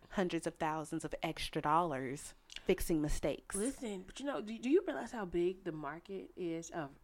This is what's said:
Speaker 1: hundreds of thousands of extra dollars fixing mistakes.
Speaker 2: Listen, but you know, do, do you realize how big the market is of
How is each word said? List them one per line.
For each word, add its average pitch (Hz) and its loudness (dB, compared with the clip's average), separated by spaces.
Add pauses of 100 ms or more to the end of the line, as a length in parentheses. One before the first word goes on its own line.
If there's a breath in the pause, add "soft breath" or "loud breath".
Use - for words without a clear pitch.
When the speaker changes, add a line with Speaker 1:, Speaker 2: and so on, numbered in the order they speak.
Speaker 1:
hundreds 170 0
of 160 -2
thousands 156 0
of 151 -4
extra - -2
dollars 147 2 (260)
fixing 180 4
mistakes. - 0
Speaker 2:
Listen, 208 -2
but - -16
you 262 -6
know, 277 -2
do, 220 -8
do 226 -2
you 330 8
realize 240 -4
how 214 -4
big 175 0
the 170 -4
market 156 -8
is 165 -4
of 151 -4 (140)